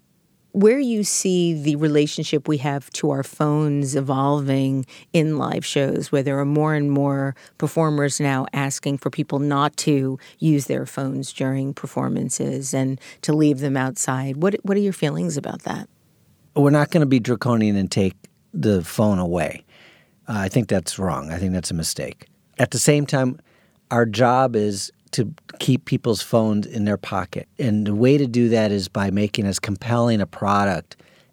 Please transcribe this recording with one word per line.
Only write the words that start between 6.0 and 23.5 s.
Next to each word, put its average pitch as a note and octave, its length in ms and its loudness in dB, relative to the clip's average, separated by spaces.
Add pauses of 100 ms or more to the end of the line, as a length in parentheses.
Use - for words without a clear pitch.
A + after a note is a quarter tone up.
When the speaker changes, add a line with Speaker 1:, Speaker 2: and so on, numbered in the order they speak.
Speaker 1:
where C#3 100 2
there C#3 160 0
are C#3+ 60 0
more D3+ 300 2
and D3 140 0
more C#3 460 -2 (220)
performers D3+ 640 0
now C3+ 320 0
asking C#3 460 -4
for C#3 100 -4
people C#3+ 300 -4
not C#3+ 360 0
to C3+ 420 0 (220)
use D3+ 280 2
their C3+ 180 -4
phones C3+ 480 -6
during C3+ 400 -4
performances C3+ 1000 -4
and C3 280 -2 (200)
to D3+ 120 0
leave D3 260 4
them C#3 160 -2
outside. C3 640 -2
What, G3 260 0
what G3 140 0
are - 20 2
your G3+ 140 0
feelings D#3+ 420 -2
about - 280 -8
that? - 260 -8 (680)
Speaker 2:
We're C#3+ 140 6
not D3 200 4
gonna D#3 160 4
be C3 140 4
draconian A2 560 2
and F#2+ 160 0
take F#2+ 220 2 (440)
the G#2 240 2
phone G2+ 380 0
away. E2+ 460 -4 (640)
Uh, A2 80 -4
I G2 100 -2
think G#2+ 220 0
that's - 280 -2
wrong. D#2 320 -4
I E2+ 80 -6
think F#2 140 -2
that's F2+ 200 -4
a - 20 -6
mistake. - 540 -6 (300)
At A#2+ 140 0
the B2 80 -2
same D3 260 4
time, C3 320 -2 (540)